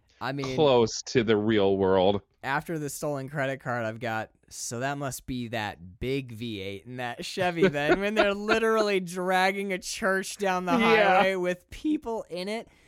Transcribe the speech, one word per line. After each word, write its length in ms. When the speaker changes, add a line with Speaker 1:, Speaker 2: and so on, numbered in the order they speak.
Speaker 1:
I 100
mean, 240
Speaker 2:
close 480
to 200
the 120
real 420
world. 440
Speaker 1:
after 380
the 100
stolen 380
credit 320
card, 260
I've 140
got, 300
"So 300
that 180
must 280
be 240
that 500
big 320
V 300
eight 240
in 120
that 280
Chevy 420
then," 320
when 160
they're 180
Speaker 2:
<laughs> 0
Speaker 1:
literally 680
dragging 720
a 40
church 600
down 280
the 120
Speaker 2:
Yeah. 400
Speaker 1:
highway 180
with 340
people 600
in 180
it. 220